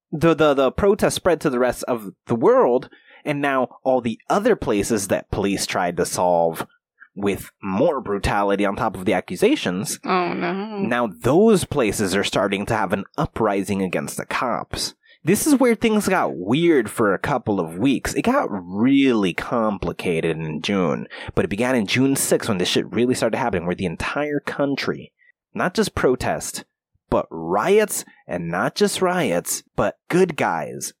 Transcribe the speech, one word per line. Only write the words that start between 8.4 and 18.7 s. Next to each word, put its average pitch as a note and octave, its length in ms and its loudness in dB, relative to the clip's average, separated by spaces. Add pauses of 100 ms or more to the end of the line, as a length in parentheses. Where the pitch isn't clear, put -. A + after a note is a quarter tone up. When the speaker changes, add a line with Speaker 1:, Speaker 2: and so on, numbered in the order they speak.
Speaker 1:
on G2+ 120 0
top A2+ 200 -2
of F#2 80 -8
the G2+ 80 0
accusations, F#2+ 920 -2
Speaker 2:
Oh, F3+ 300 -2
no. F#3+ 440 -6
Speaker 1:
now A#2+ 300 -2 (140)
those F#3 420 4
places G#2 500 0
are G2 80 2
starting G2+ 440 0
to A2+ 100 0
have G2 160 0
an G2 100 -2 (140)
uprising G2+ 640 0
against D#2+ 340 -4
the - 80 -8
cops. - 680 -6 (300)
This F#3 200 2
is D4 120 4
where A#3+ 180 4
things G#3+ 340 2
got C3 280 0
weird B2+ 520 2
for G#2 240 2
a F2 60 2
couple A#2 400 -2
of E2 180 -4
weeks. A#2 380 0
It C#3+ 80 -2
got C4 300 2
really G#2 840 2